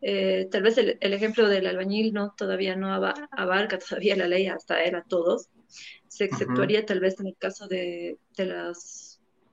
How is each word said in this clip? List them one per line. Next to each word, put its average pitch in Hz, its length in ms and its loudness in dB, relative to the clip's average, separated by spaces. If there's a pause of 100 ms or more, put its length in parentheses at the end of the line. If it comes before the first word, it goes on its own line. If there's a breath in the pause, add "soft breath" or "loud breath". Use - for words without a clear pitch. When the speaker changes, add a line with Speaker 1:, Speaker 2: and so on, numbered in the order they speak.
Speaker 1:
Eh, 190 480 0
tal 202 120 0
vez 226 160 6
el, 226 220 4
el 202 140 2
ejemplo 220 340 2
del 190 180 4
albañil 196 480 0
no, 208 220 -4
todavía 190 400 -2
no 190 180 -2
aba-, 190 380 -2
abarca 190 480 0
todavía 190 360 0
la 180 120 2
ley 185 200 2
hasta 165 360 -2
él 180 120 0
a 170 80 -6
todos. 180 440 0 (600 loud breath)
Se - 220 -4
Speaker 2:
Ujú. 202 440 0
Speaker 1:
exceptuaría 214 120 2
tal 190 140 0
vez 190 200 0
en 190 80 -6
el 180 100 -12
caso 196 300 -8
de, 175 500 -6 (180)
de 185 100 -2
las 175 680 -12 (400)